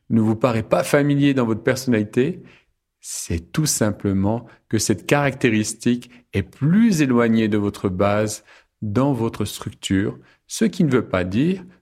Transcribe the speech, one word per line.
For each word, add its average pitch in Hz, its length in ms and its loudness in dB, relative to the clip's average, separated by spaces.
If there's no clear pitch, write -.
ne 113 140 2
vous 110 140 2
paraît 113 260 0
pas - 200 0
familier 143 520 2
dans 127 100 0
votre 110 180 -2
personnalité, 123 800 0
c'est - 460 -8
tout 156 160 -2
simplement 104 800 -2
que 110 100 0
cette 104 280 -2
caractéristique 123 1000 0
est 98 100 0
plus 175 580 2
éloignée 117 460 2
de 107 100 0
votre 101 300 -2
base 101 560 -2
dans 123 320 0
votre 113 320 -2
structure, - 760 -4
ce - 180 -4
qui 196 200 0
ne 143 60 2
veut 117 180 0
pas 92 160 0
dire 151 400 -2